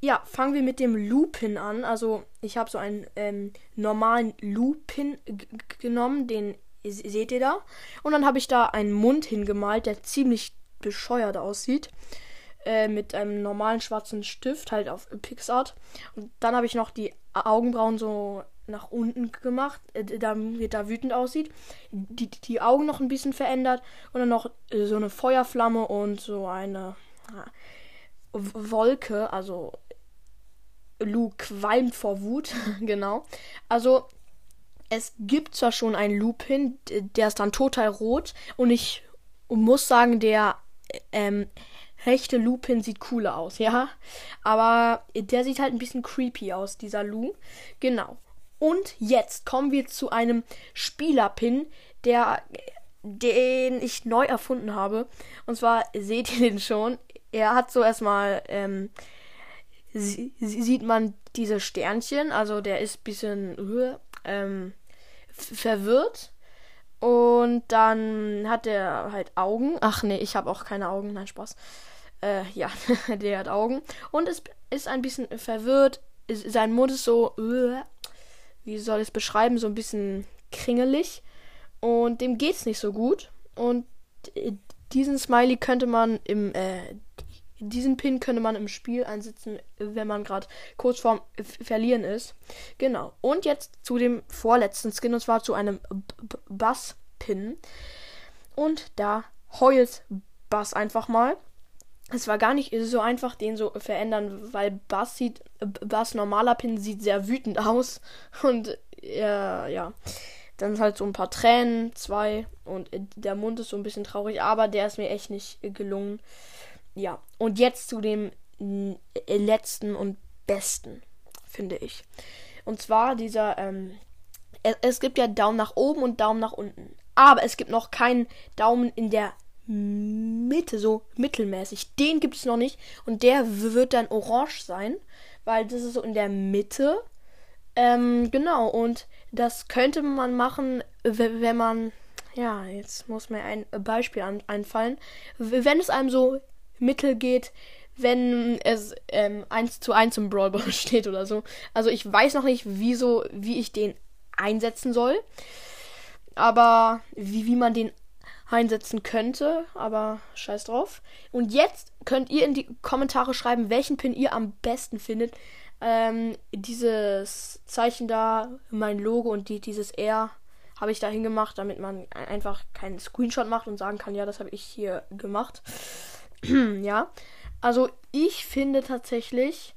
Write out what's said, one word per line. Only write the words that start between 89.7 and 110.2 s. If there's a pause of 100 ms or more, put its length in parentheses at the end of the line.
wenn
man
grad (280)
kurz
vorm (160)
F-,
Verlieren
ist. (440)
Genau.
Und
jetzt
zu
dem
vorletzten
Skin,
und
zwar
zu
einem (100)
B-, (260)
B-, (100)
Bass-Pin. (1000)
Und
da (360)
heult (480)
Bass
einfach
mal. (720)
Es
war
gar
nicht
so
einfach,
den
so
verändern,
weil (160)
Bass
sieht, (180)
B-,
Bass
normaler
Pin
sieht
sehr
wütend
aus. (420)
Und, (240)
ja,
ja. (640)